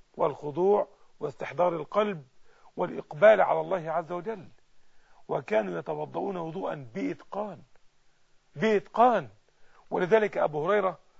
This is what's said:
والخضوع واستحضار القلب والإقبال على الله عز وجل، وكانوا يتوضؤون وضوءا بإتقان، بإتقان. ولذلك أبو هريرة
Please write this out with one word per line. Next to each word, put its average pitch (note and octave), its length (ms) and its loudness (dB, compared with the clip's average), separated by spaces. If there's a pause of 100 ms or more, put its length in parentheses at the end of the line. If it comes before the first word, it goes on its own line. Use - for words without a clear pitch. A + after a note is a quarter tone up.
(140)
والخضوع E3+ 760 0 (320)
واستحضار D3+ 560 -2
القلب F3 500 -4 (500)
والإقبال F#3 640 4
على D#3+ 200 2
الله D#3+ 300 -4
عز E3 220 -4
وجل، F3+ 360 -8 (800)
وكانوا F3 500 0
يتوضؤون D#3 580 -6
وضوءا D#3+ 580 -6
بإتقان، F#3 680 -8 (960)
بإتقان. G#3 720 4 (640)
ولذلك F#3+ 480 2
أبو D#3 280 -2
هريرة F#3+ 320 0 (220)